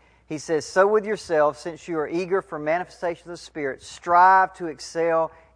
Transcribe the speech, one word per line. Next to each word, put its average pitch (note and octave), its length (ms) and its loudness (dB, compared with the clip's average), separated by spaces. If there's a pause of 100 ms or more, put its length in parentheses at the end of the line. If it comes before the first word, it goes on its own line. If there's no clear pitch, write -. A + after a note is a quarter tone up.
(260)
He D#3+ 100 -10
says, D3+ 300 -4
"So F#3+ 200 4
with G#3+ 200 0
yourselves, D3+ 520 0
since E3 300 -14
you E3+ 100 -4
are D3 80 -4
eager F3+ 360 -4
for - 160 -14
manifestation E3+ 720 -6
of - 0 -
the E3+ 120 -16
Spirit, C#3 400 -8
strive F#3 720 4
to F3 120 -10
excel E3 640 -4 (260)